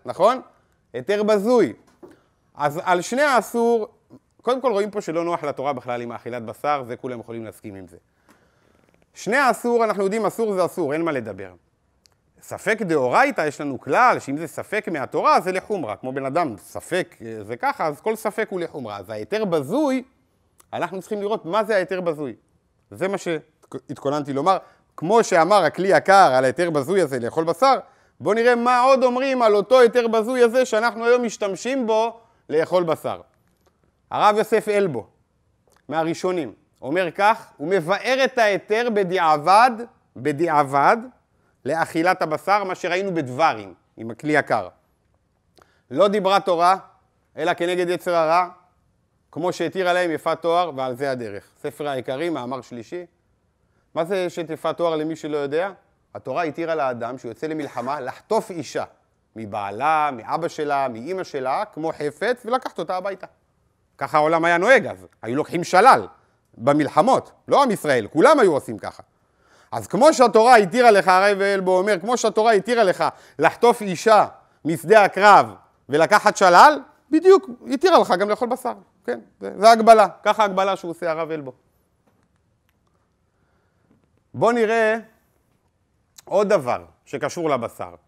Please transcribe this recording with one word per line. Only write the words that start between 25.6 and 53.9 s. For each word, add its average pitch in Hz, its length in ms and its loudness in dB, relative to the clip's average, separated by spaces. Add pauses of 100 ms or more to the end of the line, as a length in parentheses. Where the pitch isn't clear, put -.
הכלי 170 240 -2
יקר 180 460 6
על 131 100 4
ההיתר 170 260 0
בזוי 151 300 -2
הזה 135 180 -2
לאכול 120 260 -4
בשר, 254 340 2 (420)
בוא 175 140 0
נראה 233 200 4
מה 240 260 2
עוד 262 240 4
אומרים 254 380 0
על 214 120 4
אותו 226 260 4
היתר 233 280 4
בזוי 226 340 0
הזה 240 220 4
שאנחנו 226 400 -2
היום 240 200 2
משתמשים 226 640 -4
בו 226 340 -2 (280)
לאכול 165 360 0
בשר. 131 360 -4 (880)
הרב 196 280 2
יוסף 214 300 0
אלבו, 190 380 -2 (800)
מהראשונים, 160 640 -4 (300)
אומר 160 280 -4
כך, 214 460 -2
הוא 143 120 -10
מבאר 196 560 0
את - 140 -2
ההיתר 214 560 0
בדיעבד, 180 760 2 (460)
בדיעבד, 147 800 0 (680)
לאכילת 165 580 -2
הבשר, 190 420 -2
מה 185 100 -6
שראינו 185 400 -4
בדברים, 123 600 -4 (220)
עם 113 140 -14
הכלי 147 220 -6
יקר. 123 360 0 (1200)
"לא 170 180 4
דיברה 196 320 2
תורה, 180 360 2 (600)
אלא 170 180 -2
כנגד 175 340 -2
יצר 175 260 -4
הרע, 170 340 2 (840)
כמו 170 200 -4
שהתיר 175 360 -4
עליהם 180 220 0
יפת 160 320 -4
תואר, 170 340 0
ועל 131 200 -6
זה 139 140 -4
הדרך." 110 340 -8 (180)
ספר 147 260 -8
העיקרים, 139 460 -6
מאמר 127 260 -8
שלישי. 127 460 -16 (880)